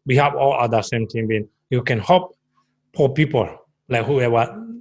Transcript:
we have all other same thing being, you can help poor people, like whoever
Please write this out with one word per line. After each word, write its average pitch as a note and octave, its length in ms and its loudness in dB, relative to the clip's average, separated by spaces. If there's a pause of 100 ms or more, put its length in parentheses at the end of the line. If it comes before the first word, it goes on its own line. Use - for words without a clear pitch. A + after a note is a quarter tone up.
we C3 100 2
have C#3+ 200 2
all C#3 180 2
other A#2 280 0
same A2+ 260 -4
thing A2+ 200 -4
being, G#2+ 200 -2 (240)
you B2 100 0
can B2 180 -2
help F3+ 380 2 (560)
poor C#3 160 2
people, C3 380 0 (420)
like A#2 160 0
whoever A#2+ 500 0 (260)